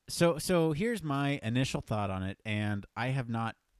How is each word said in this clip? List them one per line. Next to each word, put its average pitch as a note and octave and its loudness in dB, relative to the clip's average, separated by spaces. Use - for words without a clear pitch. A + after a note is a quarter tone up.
So, E3+ 2
so E3 2
here's G3+ -2
my C#3+ 0
initial B2 0
thought G#2 -2
on F#2 -2
it, F#2+ -4
and G#2 -2
I A#2+ -2
have C3 -2
not A2+ -2